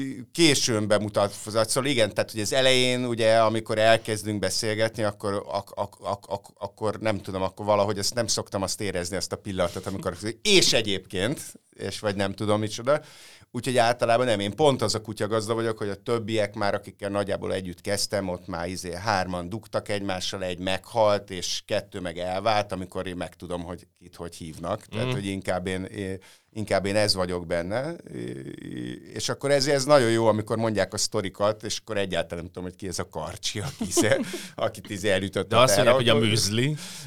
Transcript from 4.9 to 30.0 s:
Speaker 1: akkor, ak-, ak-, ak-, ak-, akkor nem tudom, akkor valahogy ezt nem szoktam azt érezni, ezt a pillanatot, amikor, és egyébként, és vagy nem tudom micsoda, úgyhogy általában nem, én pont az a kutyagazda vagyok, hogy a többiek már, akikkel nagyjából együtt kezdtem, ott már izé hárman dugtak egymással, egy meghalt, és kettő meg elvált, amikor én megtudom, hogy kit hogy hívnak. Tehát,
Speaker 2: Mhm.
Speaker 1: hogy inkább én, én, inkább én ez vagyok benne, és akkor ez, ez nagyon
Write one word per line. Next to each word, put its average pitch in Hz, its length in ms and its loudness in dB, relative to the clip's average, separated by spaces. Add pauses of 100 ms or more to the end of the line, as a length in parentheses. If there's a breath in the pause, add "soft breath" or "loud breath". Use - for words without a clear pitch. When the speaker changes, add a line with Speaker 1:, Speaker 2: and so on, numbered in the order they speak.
Speaker 1:
akkor, 101 440 -4
ak-, 95 280 -6
ak-, - 260 -6
ak-, 101 280 -6
ak-, - 300 -8
akkor 101 420 -6
nem 104 200 -2
tudom, 95 220 -6
akkor 95 240 -6
valahogy 101 320 2
ezt - 160 -2
nem 117 120 -2
szoktam 101 360 -2
azt - 180 -4
érezni, 92 360 -4
ezt 87 160 -6
a 92 40 -2
pillanatot, 92 500 -4
amikor, 92 300 -6 (260)
és 202 300 6
egyébként, 104 680 -2 (360)
és 104 220 -8
vagy 104 180 -2
nem 98 180 0
tudom 107 260 0
micsoda, 117 400 -2 (500 loud breath)
úgyhogy 123 260 -4
általában 120 500 4
nem, 107 140 2
én 101 140 -2
pont 139 280 4
az 101 120 0
a 104 60 -4
kutyagazda 110 540 -2
vagyok, 113 240 -2
hogy 107 100 -4
a 98 140 -6
többiek 110 520 -2
már, 101 200 0
akikkel 101 360 -8
nagyjából 95 420 -2
együtt 92 280 -6
kezdtem, 101 480 -2
ott 90 180 -8
már 87 220 -6
izé 90 260 -8
hárman 92 540 0
dugtak 104 400 -6
egymással, 98 560 -4
egy 90 140 -4
meghalt, 101 720 0
és 90 360 -6
kettő 101 340 -4
meg 85 180 -8
elvált, 101 540 0
amikor 92 340 -8
én 90 100 -8
megtudom, 87 480 -8
hogy 87 220 -12 (120)
kit 87 180 -20
hogy 85 180 -12
hívnak. 85 520 -8
Tehát, 110 200 -4
Speaker 2:
Mhm. 127 80 -4
Speaker 1:
hogy 101 120 -4
inkább 95 400 -4
én, 92 180 -4
én, 95 340 -8 (320 loud breath)
inkább 98 360 -2
én 98 100 0
ez 104 180 4
vagyok 90 320 -2
benne, 92 460 -4 (1200)
és 107 140 -4
akkor 135 220 -2
ez, 139 160 4
ez 139 180 2
nagyon 135 260 8